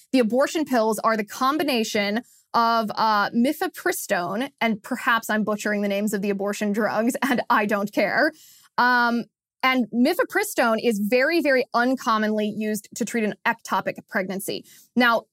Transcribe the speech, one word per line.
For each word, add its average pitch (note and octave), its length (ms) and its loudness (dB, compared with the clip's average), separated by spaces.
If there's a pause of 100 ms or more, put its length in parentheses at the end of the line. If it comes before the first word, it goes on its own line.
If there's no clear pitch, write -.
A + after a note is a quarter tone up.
(120)
the C4 80 4
abortion B3+ 440 2
pills A3+ 360 0
are A3 180 2
the G#3 80 -4
combination A#3+ 960 -2 (320)
of, A3+ 400 2
uh, G#3+ 380 2
mifepristone, A#3+ 1200 -2 (100)
and A3+ 220 0
perhaps A#3 440 -2
I'm G#3+ 160 0
butchering G#3 380 -2
the G3+ 60 -2
names G3+ 260 -2
of G#3 80 -2
the G3+ 80 -2
abortion G3+ 420 -2
drugs, G#3+ 480 0
<laughs> - 40 -2
and C4 260 0
I A3+ 160 2
don't G#3 260 -2
care. A3+ 400 0 (460)
Um, A#3+ 460 2 (380)
and B3+ 320 2
mifepristone D4 880 2
is A3+ 180 2
very, B3+ 420 2
very C4 320 2
uncommonly A3 760 0
used G#3+ 480 -4
to - 80 -2
treat A3+ 220 -2
an G#3 80 -2 (120)
ectopic G3 500 -2 (120)
pregnancy. F#3+ 560 -6 (320)
Now, A#3 360 4